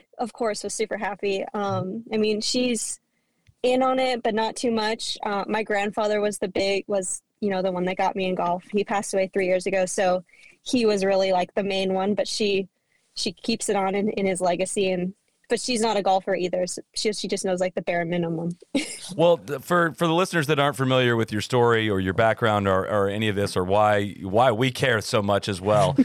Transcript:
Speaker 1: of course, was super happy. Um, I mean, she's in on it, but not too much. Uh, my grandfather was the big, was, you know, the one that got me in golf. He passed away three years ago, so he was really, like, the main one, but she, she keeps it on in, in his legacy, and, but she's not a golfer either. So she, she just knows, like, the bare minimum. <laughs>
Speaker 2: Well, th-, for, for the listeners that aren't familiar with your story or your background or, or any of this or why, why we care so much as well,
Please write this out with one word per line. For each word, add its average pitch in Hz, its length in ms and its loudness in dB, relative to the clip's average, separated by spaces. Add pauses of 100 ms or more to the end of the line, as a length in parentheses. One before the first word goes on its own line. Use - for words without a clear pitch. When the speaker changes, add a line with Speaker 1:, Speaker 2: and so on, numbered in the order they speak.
(180)
Speaker 1:
of 233 160 -6
course, 214 280 -4
was 202 120 -8
super 214 240 -4
happy. 196 440 -4 (120)
Um, 196 580 -4
I 220 60 0
mean, 214 240 0
she's 247 580 -2 (640)
in 254 200 2
on 262 160 2
it, 254 240 0
but 220 120 0
not 220 220 -2
too 247 140 -2
much. 220 520 -2
Uh, 202 260 -2
my 220 140 -2
grandfather 208 580 0
was 208 160 0
the 208 120 -4
big, 196 380 -2
was, 196 360 -4 (180)
you 208 80 0
know, 190 140 0
the 190 100 0
one 180 140 -2
that 185 100 -2
got 190 180 0
me 190 120 -2
in 185 80 0
golf. 175 360 -2
He 208 140 0
passed 208 300 -4
away 190 180 0
three 196 140 0
years 185 180 0
ago, 190 220 0
so 185 360 0 (400)
he 247 220 0
was 208 180 4
really, 190 300 2
like, 180 220 0
the 208 80 0
main 190 320 0
one, 190 200 0
but - 140 -2
she, 196 400 0 (460)
she - 180 -4
keeps - 360 -4
it 214 80 2
on 190 180 0
in, 202 160 0
in 196 160 -2
his 185 140 0
legacy, 185 500 0
and, 185 240 -2 (360)
but 233 100 0
she's 233 220 -2
not 220 160 2
a 196 40 -2
golfer 190 320 2
either. 180 320 -2
So - 140 -8 (140)
she, - 180 -2
she 202 160 -6
just 196 160 -4
knows, 185 160 0
like, 185 140 -2
the 190 80 -4
bare 175 220 -2
minimum. 170 520 -4 (180)
<laughs> 277 60 2 (340)
Speaker 2:
Well, 170 220 4
th-, 127 240 -8
for, 170 320 2
for 175 140 -2
the 165 80 2
listeners 170 320 2
that 151 120 2
aren't 143 200 2
familiar 127 360 4
with 113 160 0
your 104 120 -2
story 117 480 4
or 95 100 2
your 95 140 0
background 110 520 2
or, 95 240 2
or 98 200 2
any 107 180 -2
of 101 80 -2
this 101 180 -2
or 95 80 0
why, 104 600 2
why 107 280 2
we 120 200 0
care 120 320 0
so - 180 0
much 101 260 0
as 95 140 -4
well, 104 340 2 (100)